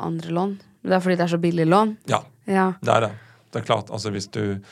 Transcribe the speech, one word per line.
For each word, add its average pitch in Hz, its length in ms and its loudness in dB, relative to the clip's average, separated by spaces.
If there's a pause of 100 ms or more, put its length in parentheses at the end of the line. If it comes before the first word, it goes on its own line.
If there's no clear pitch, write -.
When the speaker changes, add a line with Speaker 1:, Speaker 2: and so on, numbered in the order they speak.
Speaker 1:
andre 165 300 -6
lån. 185 240 -2 (280)
Men 185 100 -2
det 185 40 4
er 185 80 2
fordi 185 140 2
det 175 80 2
er 170 100 0
så 170 40 0
billig 170 280 2
lån. 214 280 4 (100)
Speaker 2:
Ja, 113 160 0 (240)
Speaker 1:
Ja. 190 260 2 (100)
Speaker 2:
det 120 120 -2
er 113 60 6
det. 107 120 -2 (400)
Det 113 100 -6
er - 40 -10
klart, 104 240 0
altså 107 220 -6
hvis 98 180 -8
du, 101 300 -4 (120)